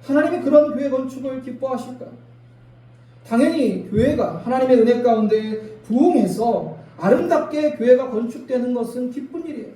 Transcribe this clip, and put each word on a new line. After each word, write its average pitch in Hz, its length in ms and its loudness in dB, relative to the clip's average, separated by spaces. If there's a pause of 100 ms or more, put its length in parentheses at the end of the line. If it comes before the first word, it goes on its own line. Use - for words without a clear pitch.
하나님이 302 380 0
그런 294 320 4
교회 269 160 -2
건축을 262 520 -6
기뻐하실까요? 254 680 -10 (1160)
당연히 247 640 0
교회가 226 500 0
하나님의 254 420 2
은혜 240 220 4
가운데 220 840 0
부흥해서 226 920 0 (220)
아름답게 302 760 0
교회가 254 380 4
건축되는 247 640 -4
것은 247 360 -6
기쁜 320 360 -10
일이에요. 247 300 -12